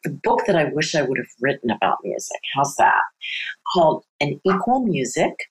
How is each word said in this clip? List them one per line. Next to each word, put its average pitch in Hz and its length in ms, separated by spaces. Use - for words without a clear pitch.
the - 60
book 233 380
that 190 80
I 156 100
wish 147 300
I 151 60
would 127 160
have 120 100
written 135 280
about 98 340
music, - 360
how's 139 220
that? - 260
Called 165 300
An 147 260
Equal 233 380
Music 151 500